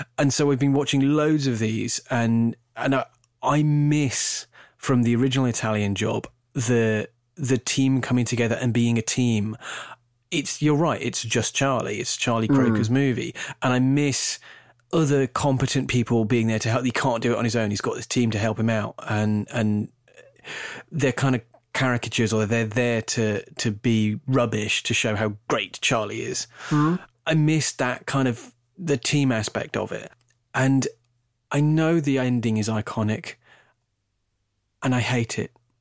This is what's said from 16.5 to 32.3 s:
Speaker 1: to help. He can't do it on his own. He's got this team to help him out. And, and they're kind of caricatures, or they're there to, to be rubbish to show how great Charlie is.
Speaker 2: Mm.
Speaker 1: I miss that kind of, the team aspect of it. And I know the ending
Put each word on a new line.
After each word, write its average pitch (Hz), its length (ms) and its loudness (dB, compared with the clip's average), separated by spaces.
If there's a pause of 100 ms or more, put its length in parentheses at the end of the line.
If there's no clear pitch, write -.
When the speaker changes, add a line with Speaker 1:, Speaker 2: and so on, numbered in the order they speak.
Speaker 1:
to 113 100 -2
help. 127 160 0
He 123 60 0
can't 117 300 -2
do 117 120 2
it 107 40 0
on 110 60 -2
his 117 120 0
own. 110 140 0
He's 104 120 -4
got - 140 -4
this - 120 -10
team 117 240 0
to 110 80 -2
help 107 180 0
him 113 120 0
out. 107 260 -2 (140)
And, 107 420 0
and 107 380 -2 (1000)
they're 127 220 0
kind 131 240 2
of 117 60 -2 (320)
caricatures, 120 580 0
or 110 140 2
they're 113 200 0
there 117 360 0
to, 107 420 -2 (120)
to - 160 -2
be 107 540 0
rubbish 113 580 0
to - 100 -4
show 110 220 0
how 107 180 -2 (160)
great 107 320 -4
Charlie 113 400 -2
is. - 260 -6 (220)
Speaker 2:
Mm. 156 300 2 (280)
Speaker 1:
I 160 60 0
miss 156 400 2
that 127 320 -4
kind 135 240 0
of, - 240 -8 (240)
the 165 180 -2
team 135 380 2
aspect 107 420 -4
of 101 160 -4
it. 104 200 -10 (420)
And 135 340 2 (640)
I 143 80 0
know 160 400 4
the 139 200 0
ending 120 360 0